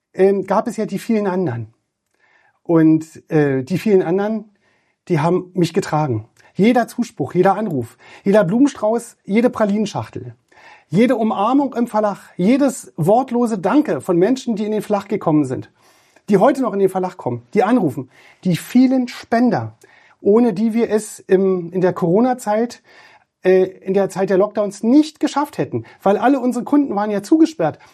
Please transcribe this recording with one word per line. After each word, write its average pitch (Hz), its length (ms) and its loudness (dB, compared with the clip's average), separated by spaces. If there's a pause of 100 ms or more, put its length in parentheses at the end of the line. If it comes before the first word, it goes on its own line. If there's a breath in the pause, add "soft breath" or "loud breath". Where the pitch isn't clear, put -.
(140)
ähm, 196 300 2
gab 208 240 -2
es 190 80 -10
ja 214 100 -4
die 196 120 -6
vielen 208 280 -2
anderen. 156 480 -4 (880)
Und, 160 680 0
äh, 143 340 0
die 175 140 -4
vielen 190 240 2
anderen, 202 480 -4 (580)
die 165 120 0
haben 175 340 -2
mich 170 200 0
getragen. 151 520 -2 (280 soft breath)
Jeder 226 340 2
Zuspruch, - 460 -8
jeder 180 220 2
Anruf, 165 400 -6 (260 loud breath)
jeder 202 220 4
Blumenstrauß, 226 800 0
jede 226 260 2
Pralinenschachtel, 196 840 -4 (540 soft breath)
jede 233 280 2
Umarmung 226 580 0
im 233 120 -2
Verlag, 208 320 -2 (180)
jedes 254 600 0
wortlose 233 640 0
Danke 190 420 0
von 175 180 -2
Menschen, 233 380 0
die 214 80 -4
in 214 80 -4
den 214 100 -4
Verlag 202 260 -4
gekommen 156 360 0
sind, 127 260 -8 (580 soft breath)
die 202 100 4
heute 269 220 2
noch 233 120 -2
in 202 80 -2
den 190 80 2
Verlag 185 280 -6
kommen, 120 260 -6 (120)
die 202 80 4
anrufen, 180 480 0 (340 soft breath)
die 180 120 0
vielen 254 520 2
Spender, 190 640 -2 (460 soft breath)
ohne 220 320 4
die 214 220 -2
wir 233 160 0
es 220 300 -4
im, 185 520 0
in 185 80 -4
der 175 120 2
Corona-Zeit, 220 920 -2 (600 soft breath)
äh, 185 220 4
in 190 300 -6
der 190 160 0
Zeit 185 180 -4
der 190 100 2
Lockdowns 208 440 -2
nicht 294 360 2
geschafft 294 380 -4
hätten, 127 280 -6 (180 loud breath)
weil 202 160 2
alle 262 220 2
unsere 240 240 -4
Kunden 285 300 0
waren 208 160 -4
ja 202 120 -4
zugesperrt. 311 560 0 (160 soft breath)